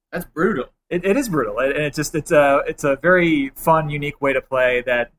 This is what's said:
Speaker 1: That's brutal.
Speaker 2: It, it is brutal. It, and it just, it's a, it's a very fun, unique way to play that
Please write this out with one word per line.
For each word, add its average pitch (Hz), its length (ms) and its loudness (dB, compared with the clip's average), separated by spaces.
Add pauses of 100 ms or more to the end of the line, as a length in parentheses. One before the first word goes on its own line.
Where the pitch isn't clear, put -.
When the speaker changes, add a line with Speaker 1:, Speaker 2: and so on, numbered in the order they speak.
(120)
Speaker 1:
That's 175 140 -8
brutal. 170 400 -2 (220)
Speaker 2:
It, 175 160 -4
it 196 120 2
is 269 120 -2
brutal. 117 300 -2
It, 135 160 0
and 151 120 -2
it 143 80 -6
just, 151 200 -6
it's 151 160 -4
a, 143 380 4
it's 156 160 -8
a 139 100 2
very 165 640 2
fun, 156 340 0
unique 143 300 -8
way 139 140 0
to 131 60 0
play 123 420 0
that 120 360 -2